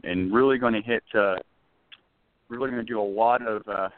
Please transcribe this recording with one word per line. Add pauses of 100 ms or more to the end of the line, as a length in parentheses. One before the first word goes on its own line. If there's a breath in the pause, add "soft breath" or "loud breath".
and
really
gonna
hit, (140)
uh, (1120)
really
gonna
do
a
lot
of,
uh,